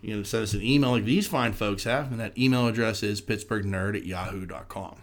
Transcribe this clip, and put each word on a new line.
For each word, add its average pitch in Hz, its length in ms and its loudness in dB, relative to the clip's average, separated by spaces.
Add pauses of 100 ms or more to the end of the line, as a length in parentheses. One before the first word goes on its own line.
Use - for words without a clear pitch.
You 101 120 -4
can 101 100 -2
send 113 180 0
us 104 100 0
an 101 80 0
email 131 300 4
like 113 140 2
these 185 220 4
fine 120 260 2
folks 101 320 -2
have, 131 260 0
and 113 80 -4
that 107 180 -6
email 123 300 4
address 113 360 0
is 104 180 0
pittsburghnerd 101 760 -2
at - 100 -4
yahoo 92 400 -6
dot 85 220 -12
com. - 360 -10